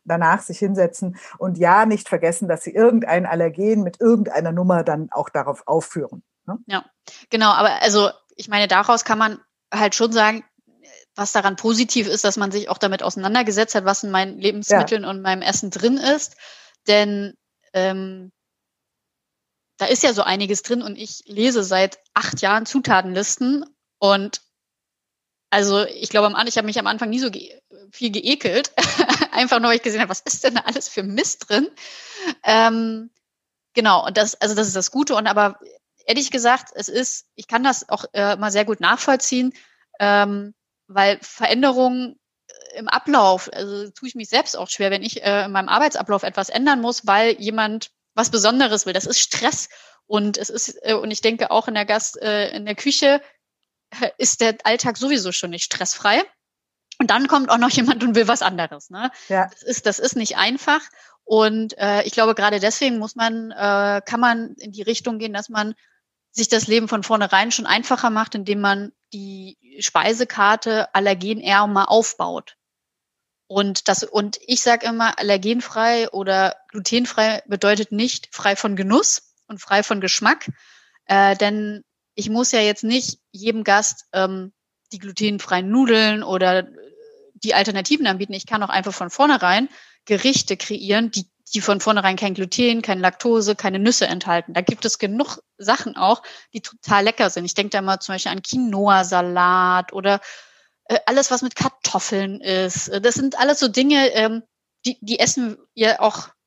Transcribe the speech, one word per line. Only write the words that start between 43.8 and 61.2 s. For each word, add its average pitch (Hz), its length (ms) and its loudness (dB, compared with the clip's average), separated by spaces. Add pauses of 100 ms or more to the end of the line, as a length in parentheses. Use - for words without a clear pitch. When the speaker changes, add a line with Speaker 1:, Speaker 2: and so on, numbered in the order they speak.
Speaker 2:
tue - 180 -16
ich - 60 -14
mich 226 140 -12
selbst - 280 0
auch - 120 -8
schwer, 196 240 -2
wenn 196 100 -2
ich, - 220 -10
äh, 202 220 0
in 202 60 -8
meinem 190 160 -2
Arbeitsablauf 214 540 0
etwas 196 260 -4
ändern 269 320 2
muss, 233 280 -4
weil 220 320 2
jemand 220 500 -4 (240)
was 240 160 0
Besonderes 220 560 2
will. 185 60 -4
Das 185 140 -4
ist 247 140 -2
Stress. - 480 -2 (380)
Und 208 320 -2
es 208 120 -8
ist, - 320 -8
äh, 220 120 0
und 214 160 -4
ich 208 120 -8
denke 226 280 0
auch 220 180 2
in 226 60 -6
der 208 120 -2
Gast-, 214 360 -2
äh, 208 280 -2
in 208 160 -10
der 214 80 -6
Küche, 277 460 2 (800)
äh, 240 180 -2
ist - 220 -2
der 220 240 2
Alltag 233 320 0
sowieso 247 360 -2
schon 185 180 -6
nicht 175 140 -6
stressfrei. 208 580 0 (760)
Und 240 120 0
dann 254 180 2
kommt 277 220 2
auch 233 80 6
noch 240 120 4
jemand 240 340 2
und 233 120 2
will 220 120 4
was 269 140 2
anderes, 165 480 -4
ne? 220 200 -8 (180)
Speaker 1:
Ja. 190 200 0
Speaker 2:
Das - 140 -20
ist, - 240 -6
das 202 140 0
ist - 160 -2
nicht 220 200 -4
einfach. 269 440 0 (440)